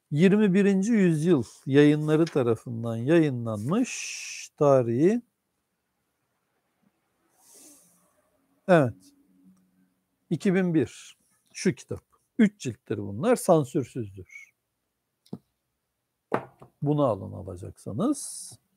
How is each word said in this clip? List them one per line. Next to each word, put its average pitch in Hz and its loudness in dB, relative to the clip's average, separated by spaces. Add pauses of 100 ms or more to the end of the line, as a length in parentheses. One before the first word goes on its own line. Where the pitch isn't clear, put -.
(120)
Yirmi 190 4
birinci 196 2
Yüzyıl 170 2 (220)
Yayınları 151 4
tarafından 117 -4
yayınlanmış 127 -4
tarihi. 139 2 (3500)
Evet. 151 4 (1400)
İki 175 0
bin 180 0
bir. - -4 (360)
Şu 156 -2
kitap. - -14 (340)
Üç 208 2
cilttir - -8
bunlar. 104 -4
Sansürsüzdür. 127 -4 (2250)
Bunu 147 0
alın 101 -2
alacaksanız. 98 -8 (260)